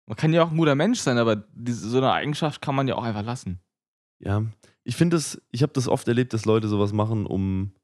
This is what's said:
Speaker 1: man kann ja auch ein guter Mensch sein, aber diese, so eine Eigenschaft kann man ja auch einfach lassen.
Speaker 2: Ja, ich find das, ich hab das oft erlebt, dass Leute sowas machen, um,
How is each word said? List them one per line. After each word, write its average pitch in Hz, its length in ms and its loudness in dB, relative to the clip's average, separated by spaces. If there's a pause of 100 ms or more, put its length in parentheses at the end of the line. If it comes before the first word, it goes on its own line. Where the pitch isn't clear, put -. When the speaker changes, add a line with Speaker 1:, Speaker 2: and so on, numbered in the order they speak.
Speaker 1:
man 107 100 -10
kann 156 160 2
ja 165 100 4
auch 165 80 0
ein 156 60 -2
guter 151 180 4
Mensch 202 240 2
sein, 127 180 0
aber 113 180 4
diese, 113 540 -6
so 120 80 0
eine 131 140 2
Eigenschaft 139 500 -2
kann 139 140 -4
man 135 120 0
ja 113 80 -2
auch 110 80 -4
einfach 104 200 -4
lassen. 104 360 -8 (600)
Speaker 2:
Ja, 101 240 -2 (400)
ich - 120 -6
find 170 180 4
das, - 280 -2 (100)
ich 123 120 0
hab 151 100 2
das 127 140 -2
oft - 200 0
erlebt, 127 260 0
dass 107 120 -4
Leute 110 220 2
sowas 101 260 0
machen, 107 320 -2
um, 95 460 -2 (120)